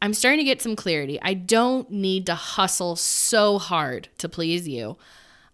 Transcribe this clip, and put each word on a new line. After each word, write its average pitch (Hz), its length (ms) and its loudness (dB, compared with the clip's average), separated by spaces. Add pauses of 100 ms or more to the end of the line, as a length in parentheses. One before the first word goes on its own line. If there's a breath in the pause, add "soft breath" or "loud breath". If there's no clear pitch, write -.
I'm 208 120 0
starting 254 240 4
to 302 80 0
get 254 160 2
some 220 140 -4
clarity. 147 460 -2
I 190 120 -2
don't 233 560 2
need 190 380 -2
to 170 80 0
hustle 180 600 -2
so 208 640 2
hard 151 520 -4 (100)
to 170 100 -8
please 170 380 -2
you. 117 300 -6 (560 soft breath)